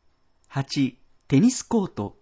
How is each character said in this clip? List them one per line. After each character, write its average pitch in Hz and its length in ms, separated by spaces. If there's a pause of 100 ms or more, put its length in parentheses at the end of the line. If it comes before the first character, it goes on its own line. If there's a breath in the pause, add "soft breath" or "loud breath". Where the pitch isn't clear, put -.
(480)
八、 135 500 (300)
テ 135 100
ニ 240 140
ス - 100
コ 208 220
ー - 40
ト - 340